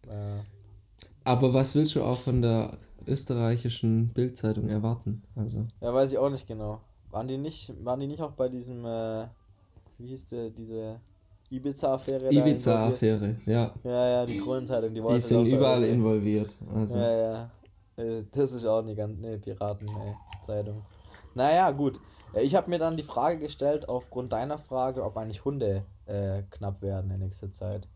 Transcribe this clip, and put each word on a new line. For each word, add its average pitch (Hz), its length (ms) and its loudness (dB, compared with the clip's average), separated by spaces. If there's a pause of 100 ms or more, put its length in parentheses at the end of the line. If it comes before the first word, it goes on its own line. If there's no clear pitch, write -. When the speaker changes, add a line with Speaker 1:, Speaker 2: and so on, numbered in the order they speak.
Speaker 1:
äh 104 320 -6 (840)
Speaker 2:
Aber 127 300 4
was 131 200 4
willst 151 200 4
du 131 80 2
auch 127 160 0
von 127 240 2
der 113 360 2 (280)
österreichischen 117 1040 2
Bild-Zeitung 110 560 0
erwarten? 107 540 -2 (140)
Also 110 300 -4 (140)
Speaker 1:
Ja, 120 140 -2
weiß 135 180 4
ich 139 60 0
auch 139 120 4
nicht 135 160 -6
genau. 107 340 -8 (300)
Waren 117 180 -6
die 131 100 -4
nicht, 147 340 -10 (120)
waren 127 160 -2
die 139 60 -4
nicht 151 160 -6
auch 147 100 -6
bei 131 160 -2
diesem, 123 360 -8
äh, 113 420 -4 (720)
wie 120 100 -16
hieß 131 200 -14
der, 117 220 -8
diese 113 500 -10 (500)
Ibiza-Affäre 135 760 -2
da 131 60 2
Speaker 2:
Ibiza-Affäre, 113 1000 4
Speaker 1:
involviert? 113 160 -6
Speaker 2:
ja. 110 280 2 (100)
Speaker 1:
Ja, 123 240 2
ja, 123 180 2
die 110 120 -4
Kronenzeitung, 123 560 -2
die 113 60 -4
Speaker 2:
Die 110 40 -4
Speaker 1:
wollte 120 220 4
Speaker 2:
sind 120 120 6
Speaker 1:
doch 120 120 8
da 131 60 6
Speaker 2:
überall 127 280 6
Speaker 1:
irgendwie 113 100 4
Speaker 2:
involviert, 107 600 2 (160)
also. 110 260 0
Speaker 1:
Ja, 117 140 4
ja. 113 380 0 (460)
Äh, 113 340 -4
das 135 220 2
ist 117 120 -6
auch 110 140 4
eine 110 160 -4
ganz, 107 240 -4
ne, 110 200 -8
Piraten, 104 500 -6
ey, 104 260 -6 (320)
Zeitung. 104 360 -4 (520)
Naja, 156 380 4
gut. 139 280 0 (320)
Äh, 110 100 2
ich 139 120 2
hab 185 140 2
mir 175 100 0
dann 160 180 0
die 151 60 -4
Frage 151 360 0
gestellt, 147 500 -2
aufgrund 123 440 -4
deiner 139 260 -4
Frage, 131 460 -2
ob 101 120 -6
eigentlich 110 280 -8
Hunde, 107 400 0 (220)
äh, 101 440 -2
knapp 98 320 -8
werden 95 280 -4
in 95 100 -4
nächster 95 320 -8
Zeit. 98 440 -8